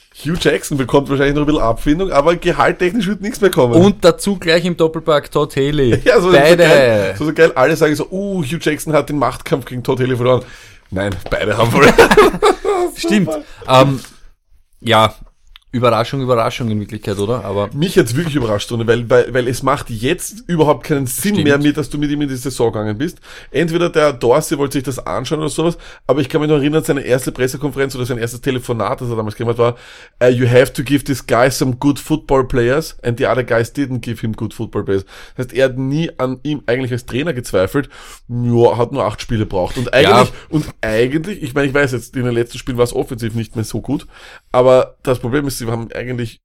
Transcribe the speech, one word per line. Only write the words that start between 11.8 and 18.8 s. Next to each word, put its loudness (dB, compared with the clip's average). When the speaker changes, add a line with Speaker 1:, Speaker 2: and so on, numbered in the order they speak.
Speaker 1:
<laughs> -2
Speaker 2:
Stimmt. 0
Speaker 1:
Super. -8
Speaker 2:
Ähm, 0
ja, 4
Überraschung, 0
Überraschung -2
in -2
Wirklichkeit, -6
oder? -2
Aber -4
Speaker 1:
Mich -2
hat's 2
wirklich -4
überrascht, -2
Toni, -4